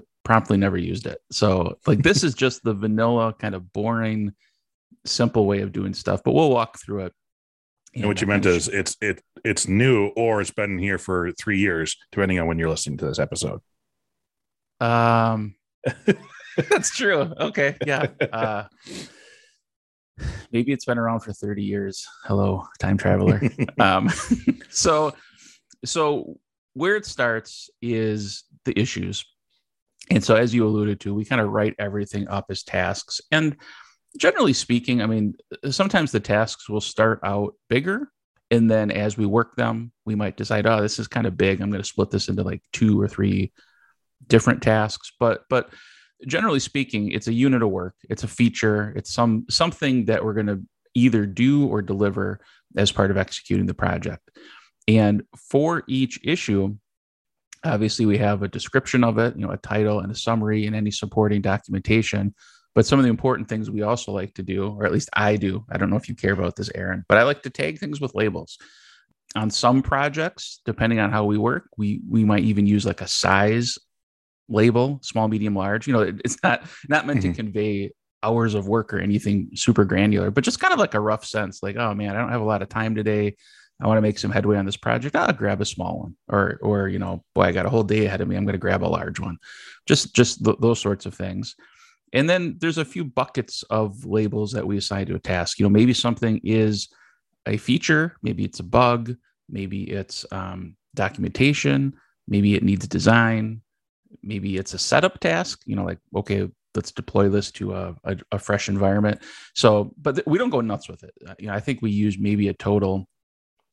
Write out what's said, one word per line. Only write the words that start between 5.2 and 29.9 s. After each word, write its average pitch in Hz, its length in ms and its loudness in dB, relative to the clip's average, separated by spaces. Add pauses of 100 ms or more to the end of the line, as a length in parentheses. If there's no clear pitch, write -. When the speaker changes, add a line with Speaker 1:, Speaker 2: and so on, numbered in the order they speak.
Speaker 1:
way 101 160 2
of 98 100 -6
doing 98 220 -4
stuff, 98 280 -2
but - 120 2
we'll 151 160 6
walk 117 280 0
through 101 280 -8
it. 87 60 -12 (840)
Speaker 2:
And 110 100 -6
what 104 160 0
you - 60 2
Speaker 1:
And 101 180 2
Speaker 2:
meant - 20 6
Speaker 1:
I'm 92 60 6
Speaker 2:
is 85 160 0
it's, 95 320 -4
it, 104 220 -4 (200)
it's 107 240 -2
new 104 420 4
or 113 340 0
it's - 80 -6
been 101 280 -4
here 95 200 -2
for 90 340 -2
three 101 260 -2
years, 82 380 0 (160)
depending 95 260 0
on 82 80 0
when 82 120 -2
you're 80 100 0
listening 76 300 -6
to 76 80 -4
this 67 120 -4
episode. - 420 -4 (1200)
Speaker 1:
Um, 117 760 2 (560)
Speaker 2:
<laughs> - 580 -4
Speaker 1:
that's 349 260 0
true. 175 460 0
Okay. 151 360 -2 (100)
Yeah. 139 220 0 (240)
Uh, 107 320 -4 (1900)
maybe 120 200 0
it's 131 120 -4
been 123 140 -2
around 113 220 -2
for 107 120 -14
thirty 101 320 -6
years. 98 420 -6 (180)
Hello, 98 400 0 (140)
time 98 180 0
traveler. 95 440 4 (200)
Speaker 2:
<laughs> - 200 -4
Speaker 1:
Um, 95 300 4 (300)
<laughs> - 300 -2
so, 151 440 2 (680)
so 147 540 -2 (360)
where 180 220 0
it 208 100 -4
starts - 640 -4 (100)
is 110 640 -2 (200)
the - 140 0
issues. 95 460 -2 (840)